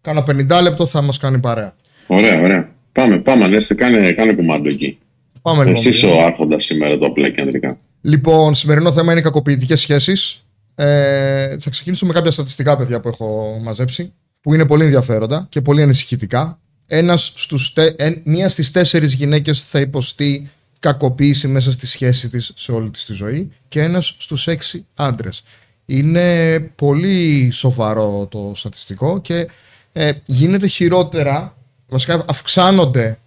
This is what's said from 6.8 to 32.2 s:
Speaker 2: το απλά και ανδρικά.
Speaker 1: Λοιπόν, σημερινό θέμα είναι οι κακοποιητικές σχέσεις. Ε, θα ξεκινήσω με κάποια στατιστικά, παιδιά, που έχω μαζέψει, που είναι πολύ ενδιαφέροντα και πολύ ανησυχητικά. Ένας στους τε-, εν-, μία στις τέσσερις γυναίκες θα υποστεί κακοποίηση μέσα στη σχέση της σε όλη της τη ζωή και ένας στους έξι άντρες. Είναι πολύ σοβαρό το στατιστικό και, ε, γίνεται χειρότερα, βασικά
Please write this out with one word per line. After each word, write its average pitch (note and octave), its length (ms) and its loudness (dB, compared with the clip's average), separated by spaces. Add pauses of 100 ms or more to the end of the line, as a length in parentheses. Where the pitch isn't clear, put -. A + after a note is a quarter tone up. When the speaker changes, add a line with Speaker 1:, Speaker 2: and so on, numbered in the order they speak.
Speaker 2:
το D2 80 0
απλά C#2 240 0
και - 120 -4
ανδρικά. C2+ 360 -4 (240)
Speaker 1:
Λοιπόν, D#3 540 4
σημερινό D3+ 360 2
θέμα E3 200 2
είναι E3+ 80 4
οι D3+ 40 -2
κακοποιητικές C#3+ 560 2
σχέσεις. - 680 0 (300)
Ε, C#3 800 0
θα D3 120 -8
ξεκινήσω F3+ 360 -6
με E3+ 80 -2
κάποια E3 180 2
στατιστικά, C#3 460 -2
παιδιά, B2 220 -4
που A2 80 -8
έχω A2 560 -6
μαζέψει, B2+ 500 -6 (280)
που D3 120 0
είναι D#3+ 120 4
πολύ D3+ 180 4
ενδιαφέροντα B2+ 680 0
και D3 120 -4
πολύ C#3+ 200 2
ανησυχητικά. C3 760 0 (280)
Ένας E3+ 480 0
στους - 380 -4
τε-, D#3 240 2
εν-, D#3+ 260 -2
μία F3+ 260 0
στις - 220 -2
τέσσερις D#3+ 420 2
γυναίκες C#3+ 500 0
θα - 160 -2
υποστεί C#3 680 -4 (300)
κακοποίηση C#3 680 0
μέσα C3 240 0
στη B2 160 -4
σχέση B2 420 -2
της A#2+ 260 -8
σε - 160 -10
όλη A2+ 180 -4
της - 160 -14
τη A2 80 -12
ζωή A2+ 380 -8 (160)
και D3+ 140 -4
ένας E3+ 380 -2
στους - 280 -6
έξι E3 380 -6 (100)
άντρες. A#2 480 -6 (420)
Είναι D#3+ 720 2
πολύ D3+ 920 0
σοβαρό G#2+ 800 -2
το G2+ 240 -10
στατιστικό C3 680 -6
και, E3+ 260 -6 (480)
ε, D3+ 160 0 (140)
γίνεται F3+ 420 0
χειρότερα, E3+ 880 -2 (300)
βασικά E3 400 -2